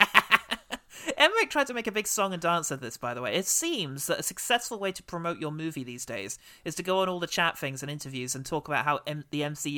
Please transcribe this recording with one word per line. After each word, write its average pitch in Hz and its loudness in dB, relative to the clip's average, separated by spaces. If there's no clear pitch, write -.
<laughs> - -6
Emmerich 381 6
tried 285 2
to 247 -6
make 233 -4
a 214 -2
big 208 -2
song 196 0
and 170 -4
dance 170 2
of 135 -4
this, 117 -8
by 120 -4
the 120 -6
way. 117 0
It 190 0
seems 185 -2
that - 0
a - -4
successful 233 -2
way 196 -2
to - -10
promote 170 -4
your 151 -4
movie 156 -6
these 123 -10
days 101 -8
is 165 -6
to 185 -4
go 185 2
on 185 2
all 180 -2
the 170 -4
chat 170 2
things 135 -6
and 143 -6
interviews 131 -6
and 135 -8
talk 156 -2
about 139 0
how 147 2
M-, 151 -4
the 147 0
M 147 -2
C 147 -4